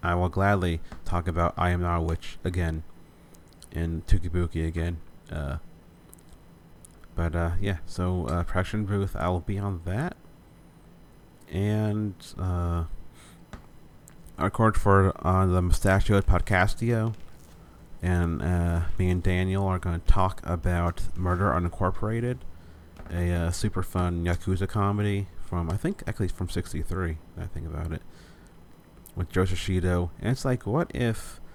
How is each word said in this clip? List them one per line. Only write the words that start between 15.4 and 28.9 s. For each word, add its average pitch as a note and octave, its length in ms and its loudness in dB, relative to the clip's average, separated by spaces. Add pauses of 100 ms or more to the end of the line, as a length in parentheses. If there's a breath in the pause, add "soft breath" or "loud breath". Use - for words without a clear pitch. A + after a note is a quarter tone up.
the F2+ 160 4
Mustachioed G2 640 4
Podcastio. A2 880 2 (880 loud breath)
And, F2 400 2
uh, E2+ 400 2 (160)
me F#2 100 4
and F2+ 140 2
Daniel F#2+ 440 2
are F#2 120 0
gonna F2 220 -2
talk - 440 4
about F2 580 0 (140)
Murder F2+ 360 2
Unincorporated, G#2+ 880 0 (720 loud breath)
a, F2 220 0
uh, E2+ 200 0
super F#2+ 320 -2
fun F2 400 -2
Yakuza F2 440 0
comedy G2+ 600 0 (120)
from, E2+ 300 -4
I G2 60 -2
think, - 300 -4
actually - 220 -2
from - 220 -4
sixty-three, E2 680 -4 (240)
I E2 60 -6
think D#2+ 200 -8
about D#2+ 260 -6
it, D#2 100 -8 (1120 loud breath)